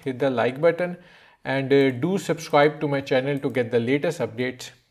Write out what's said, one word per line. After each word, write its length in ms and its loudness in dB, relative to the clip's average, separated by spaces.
hit 140 -4
the 100 0
like 320 0
button 380 0
and, 280 -2
uh, 200 6
do 260 -2
subscribe 640 2
to 80 -2
my 120 -2
channel 380 0
to 100 -4
get 220 -2
the 100 2
latest 380 0
updates. 520 -6